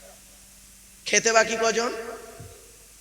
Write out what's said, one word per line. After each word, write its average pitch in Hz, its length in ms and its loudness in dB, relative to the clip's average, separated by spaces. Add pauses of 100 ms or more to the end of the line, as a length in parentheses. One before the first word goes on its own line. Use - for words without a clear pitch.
(1040)
খেতে 208 280 2
বাকি 220 280 4
কজন? 226 320 0 (1080)